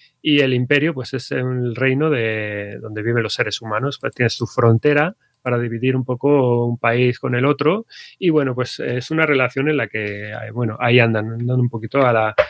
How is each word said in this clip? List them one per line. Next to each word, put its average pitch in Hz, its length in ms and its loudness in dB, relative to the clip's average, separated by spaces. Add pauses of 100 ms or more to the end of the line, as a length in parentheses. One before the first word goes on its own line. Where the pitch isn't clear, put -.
(220)
y 147 200 2
el 131 120 2
imperio, 143 400 2
pues, - 220 -8
es - 160 -8
el 127 440 -4
reino 131 360 2
de 107 680 -4
donde 107 220 -10
viven 117 220 0
los 110 100 -4
seres 107 300 -4
humanos. 113 360 -4
Pues - 140 -6
tienes 120 240 0
tu 117 80 -4
frontera 143 720 2 (260)
para 123 160 -2
dividir 120 380 -2
un 131 100 -2
poco 127 600 2
un 120 100 -2
país 120 400 2
con 127 160 -4
el 123 120 2
otro. 147 420 0 (320)
Y 190 100 2
bueno, 143 240 2
pues 123 260 -6
es 123 300 -4
una 160 160 2
relación 135 440 0
en 151 80 0
la 117 100 -2
que, 104 420 -8
eh, 110 240 -10
bueno, 110 260 -2
ahí 123 200 4
andan, 113 320 2
andan 120 300 0
un 120 80 4
poquito 120 360 0
a 120 80 4
la, 110 220 2 (140)